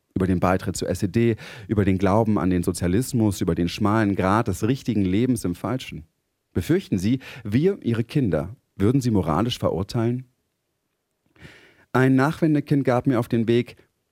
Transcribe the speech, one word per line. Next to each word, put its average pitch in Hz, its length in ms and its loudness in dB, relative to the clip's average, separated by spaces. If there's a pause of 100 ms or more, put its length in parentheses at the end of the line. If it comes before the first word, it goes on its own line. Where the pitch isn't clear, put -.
(160)
Über 95 100 0
den 90 140 0
Beitritt 92 360 0
zur - 140 -4
S 95 140 -4
E 104 40 0
D, 117 300 0 (300)
über 104 180 2
den 95 120 2
Glauben 101 420 2
an 85 100 0
den 90 140 2
Sozialismus, 98 760 0
über 92 160 0
den 87 140 0
schmalen 104 460 0
Grat 98 340 2
des 98 180 -4
richtigen 113 380 0
Lebens 110 400 0
im 87 100 -4
Falschen. 98 480 -8 (480)
Befürchten 147 460 0
Sie, 110 220 0 (260)
wir, 151 380 0
Ihre 117 200 0
Kinder, 92 520 -2 (200)
würden 117 240 2
Sie 120 120 0
moralisch 95 480 0
verurteilen? 120 680 -2 (1700)
Ein 131 220 4
Nachwendekind 147 680 2
gab 123 240 0
mir 127 120 2
auf 117 100 -2
den 117 180 0
Weg: 117 300 0 (340)